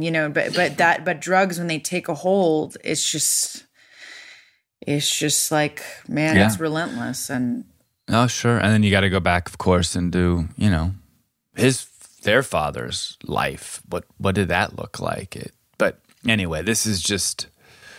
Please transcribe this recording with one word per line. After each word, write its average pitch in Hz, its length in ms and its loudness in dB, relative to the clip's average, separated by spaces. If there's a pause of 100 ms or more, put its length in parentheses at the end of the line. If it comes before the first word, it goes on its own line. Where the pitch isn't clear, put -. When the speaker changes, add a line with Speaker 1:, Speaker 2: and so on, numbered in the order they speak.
Speaker 1:
you 165 100 -2
know, 156 180 0
but, 143 260 0
but 175 220 0
that, 165 280 2
but 165 160 -4
drugs, 185 360 2
when 175 100 -4
they 160 120 -2
take - 280 -6
a 160 80 -2
hold, 175 680 0
it's - 260 -2
just, - 560 -2 (1160)
it's - 360 -2
just - 340 0
like, 151 320 0 (240)
man, - 280 0
Speaker 2:
Yeah. - 120 6
Speaker 1:
it's 104 120 0
relentless. 147 680 -4
And 123 360 -2 (440)
Speaker 2:
Oh, 120 180 4
sure. 120 300 0
And 98 140 4
then 107 120 6
you 101 80 4
gotta 98 180 4
go 95 100 2
back, 87 300 2
of - 80 -16
course, 90 380 2
and 87 160 0
do, 87 360 2 (100)
you 104 120 4
know, 85 220 2 (640)
his, 117 320 2 (360)
their 117 200 4
father's 71 800 -4
life. - 640 -4
What, 90 140 -6 (140)
what 95 180 0
did 98 140 0
that 90 260 0
look - 240 -12
like? 50 360 -6
It, - 180 -14 (240)
but - 220 0 (280)
anyway, 90 360 0
this 107 220 -2
is 98 160 -2
just - 460 -4 (520)